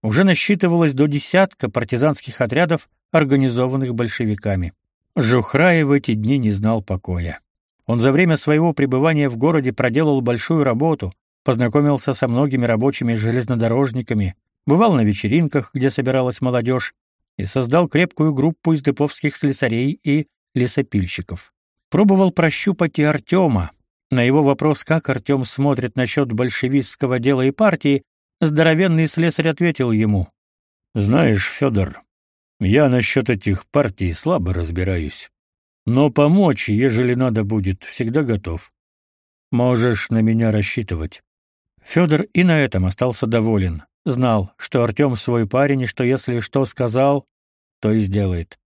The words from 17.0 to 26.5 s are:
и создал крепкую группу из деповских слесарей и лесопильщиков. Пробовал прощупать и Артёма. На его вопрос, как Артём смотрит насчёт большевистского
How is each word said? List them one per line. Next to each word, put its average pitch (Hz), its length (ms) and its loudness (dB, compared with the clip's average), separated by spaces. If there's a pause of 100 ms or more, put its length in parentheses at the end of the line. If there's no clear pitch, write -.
и 98 80 -6
создал 135 420 0
крепкую 156 460 0
группу 160 400 0
из 143 100 -2
деповских 147 520 -2
слесарей 131 680 -2
и 147 240 -2 (260)
лесопильщиков. 110 1000 -4 (360)
Пробовал 190 420 4
прощупать 170 680 -2
и 147 40 2
Артёма. 147 680 0 (400)
На 123 100 2
его 135 220 4
вопрос, 139 400 0
как 160 260 -2
Артём 131 360 -2
смотрит 127 500 -2
насчёт 127 360 -2
большевистского 127 880 -2